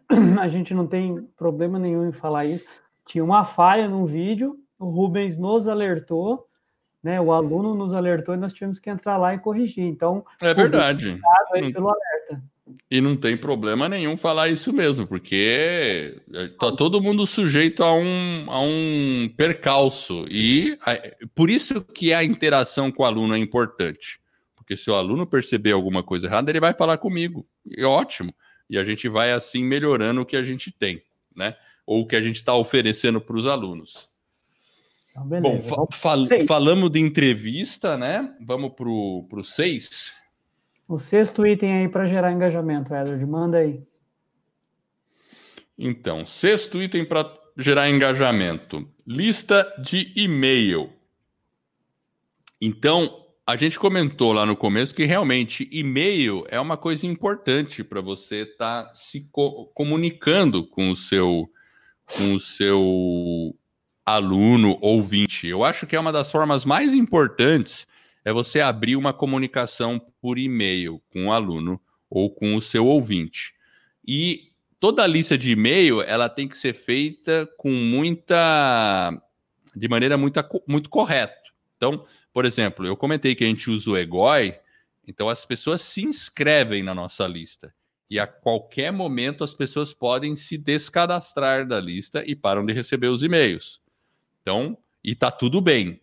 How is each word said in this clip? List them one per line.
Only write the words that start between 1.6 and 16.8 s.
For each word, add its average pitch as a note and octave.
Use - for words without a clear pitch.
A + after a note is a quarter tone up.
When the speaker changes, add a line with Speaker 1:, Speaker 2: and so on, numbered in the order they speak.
Speaker 1:
nenhum F3
em E3
falar D3+
isso. E3
Tinha E3
uma G3
falha G3
num F#3+
vídeo, G3+
o F#3
Rubens F#3
nos G#3
alertou, G3
né, F3+
o E3
aluno E3
nos G3
alertou F3+
e -
nós F#3+
tivemos G3
que -
entrar G3
lá F3+
e F#3+
corrigir. G#3+
Então, F3
Speaker 2:
É E3+
Speaker 1:
Rubens, E3
Speaker 2:
verdade. C#3+
Speaker 1:
obrigado -
aí F#3
Speaker 2:
Não C3
Speaker 1:
pelo F#3+
alerta. D#3
Speaker 2:
E C3
não C#3+
tem A#2+
problema B2
nenhum E3
falar D#3+
isso E3
mesmo, C#3+
porque, G#2+
é, F2+
tá A#2
todo E3+